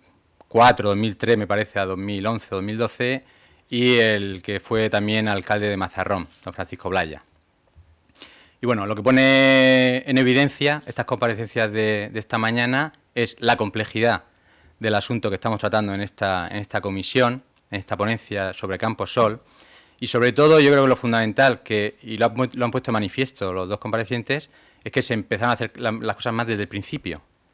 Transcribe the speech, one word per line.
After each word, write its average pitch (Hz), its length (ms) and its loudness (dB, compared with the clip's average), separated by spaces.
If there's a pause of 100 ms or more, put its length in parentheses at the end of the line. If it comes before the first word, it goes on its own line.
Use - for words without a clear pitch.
(480)
cuatro, 117 420 4
dos 98 80 0
mil 107 200 -2
tres, 110 200 2
me 104 80 -2
parece, 104 320 -4
a 98 80 -2
dos 95 120 -6
mil 98 280 -6
once, 113 260 -4
dos 95 120 -4
mil 107 140 -8
doce, 123 480 -4 (440)
y 123 280 4
el 101 440 0
que 101 200 -8
fue 110 280 -2
también 107 380 0
alcalde 104 400 -2
de 101 80 -2
Mazarrón, 92 540 -4 (160)
don 85 80 -12
Francisco - 340 -12
Blaya. 85 340 -4 (1400)
Y - 60 -8
bueno, 107 220 0
lo 107 80 -4
que 104 80 -8
pone 131 960 6 (120)
en 131 80 2
evidencia 143 680 2
estas 120 180 -6
comparecencias 113 680 -2
de, 107 400 -2
de 110 80 -8
esta 117 200 -6
mañana 120 520 -2 (220)
es 120 240 -2
la 117 180 2
complejidad 110 680 -2 (560)
del 107 160 0
asunto 107 340 -2
que 98 60 -2
estamos 110 240 -4
tratando 104 340 -2
en 98 80 -6
esta, 95 460 -4
en - 100 -10
esta 104 240 -6
comisión, 120 640 -2 (260)
en 104 80 -8
esta 98 180 -8
ponencia 101 580 -4
sobre 95 260 -8
Campo 113 260 -4
Sol, 113 380 0 (560)
y 120 80 -8
sobre 120 240 2
todo, 151 280 6
yo 143 120 8
creo 139 140 6
que 131 40 6
lo 123 60 6
fundamental, 117 680 0
que, 107 400 -4
y 110 160 -12
lo 113 80 2
han 110 100 0
pu-, 127 180 -2
lo 123 120 -2
han 117 60 -2
puesto 127 180 -4
de 120 40 -2
manifiesto 104 600 -4
los 92 160 -6
dos 101 80 -4
comparecientes, 117 720 -6 (340)
es - 80 -12
que 127 120 0
se - 100 -2
empezaron 110 380 -2
a - 20 2
hacer 117 220 -6
la, 113 160 -4
las 113 240 -6
cosas 120 180 -6
más 117 140 -2
desde 104 160 -2
el 95 40 -8
principio. 95 540 -10 (320)